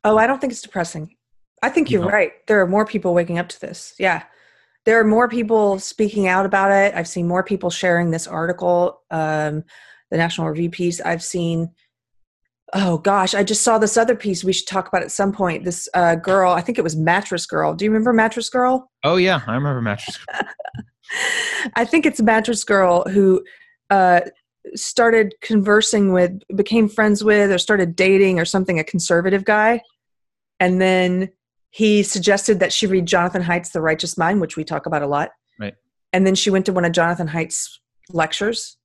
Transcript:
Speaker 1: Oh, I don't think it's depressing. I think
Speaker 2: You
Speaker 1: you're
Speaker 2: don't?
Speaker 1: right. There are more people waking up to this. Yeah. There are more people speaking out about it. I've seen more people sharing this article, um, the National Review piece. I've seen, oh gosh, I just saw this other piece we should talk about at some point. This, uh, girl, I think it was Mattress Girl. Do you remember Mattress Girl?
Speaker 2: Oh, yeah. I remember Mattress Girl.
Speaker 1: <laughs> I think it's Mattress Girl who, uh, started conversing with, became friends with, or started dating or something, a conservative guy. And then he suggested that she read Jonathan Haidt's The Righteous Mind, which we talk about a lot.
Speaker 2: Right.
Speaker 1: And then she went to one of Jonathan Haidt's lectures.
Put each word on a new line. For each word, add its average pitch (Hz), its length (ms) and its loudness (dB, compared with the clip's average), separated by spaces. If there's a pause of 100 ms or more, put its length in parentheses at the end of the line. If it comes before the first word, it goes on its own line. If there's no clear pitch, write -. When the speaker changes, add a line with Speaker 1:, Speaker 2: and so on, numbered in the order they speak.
Speaker 1:
Oh, 214 140 4
I 220 80 4
don't 262 140 -2
think 262 120 -4
it's - 100 -14
depressing. 165 540 -10 (460)
I 233 80 0
think 311 200 0
Speaker 2:
You - 80 0
Speaker 1:
you're 175 60 0
Speaker 2:
don't? 196 80 0
Speaker 1:
right. 196 200 2 (140)
There 208 140 4
are 185 60 4
more 202 200 2
people 185 280 -2
waking 170 240 0
up 175 100 -6
to - 120 -16
this. - 380 -16
Yeah. 180 240 0 (640)
There 226 160 4
are 220 40 4
more 226 240 4
people 214 520 0
speaking 208 480 -2
out 190 180 2
about 196 240 2
it. 196 240 4
I've 170 140 -6
seen 175 180 -4
more 180 160 0
people 180 280 -4
sharing 175 420 0
this 165 160 -6
article, 175 720 -2 (100)
um, 156 540 -4 (460)
the - 60 -2
National 165 320 -2
Review 170 220 -4
piece. 170 300 -4
I've 170 240 -4
seen, 170 460 -4 (1000)
oh 180 260 0
gosh, 196 360 0
I 202 80 0
just 208 200 -2
saw 226 160 2
this 214 180 0
other 233 180 2
piece 190 300 -6
we 190 80 0
should - 160 -4
talk 190 180 -4
about 180 160 -2
at - 80 -10
some 196 220 -2
point. 180 320 -4
This, 175 300 -8
uh, 170 200 4
girl, 185 380 2
I 175 80 0
think 226 180 -4
it 180 60 0
was 156 100 -2
Mattress 170 520 -2
Girl. 156 280 -2
Do 165 100 -6
you 214 60 2
remember 220 220 2
Mattress 226 360 0
Girl? 254 440 -2 (100)
Speaker 2:
Oh, 160 140 2
yeah. 180 320 2
I 110 60 -4
remember 135 280 -2
Mattress 104 360 -6
Girl. - 220 -12 (140)
Speaker 1:
<laughs> - 1200 -8
I 233 100 0
think 311 220 0
it's - 140 -2
Mattress 220 420 2
Girl 185 460 2
who, 190 340 4 (480)
uh, 185 300 4 (540)
started 226 680 2
conversing 208 680 2
with, 180 280 2 (160)
became 208 320 2
friends 208 360 2
with, 208 280 4
or 180 60 0
started 180 380 0
dating 190 440 4
or 170 40 0
something, 185 360 -2
a 160 40 -4
conservative 185 600 0
guy. 214 360 2 (800)
And 185 220 2
then 185 480 2 (420)
he 208 320 2
suggested 202 560 0
that 180 140 0
she - 160 -2
read 185 180 0
Jonathan 180 360 0
Haidt's 175 280 -4
The 165 100 -6
Righteous 160 380 -2
Mind, 180 220 0
which 160 160 -6
we 156 80 -6
talk 151 220 -8
about 156 160 -2
a 143 40 -4
lot. 143 240 -2 (300)
Speaker 2:
Right. 101 140 -10 (380)
Speaker 1:
And 190 140 2
then 190 80 2
she 196 160 -2
went 190 160 0
to 202 60 -2
one 180 120 0
of 170 80 0
Jonathan 170 360 0
Haidt's - 500 -8 (320)
lectures. 185 760 -4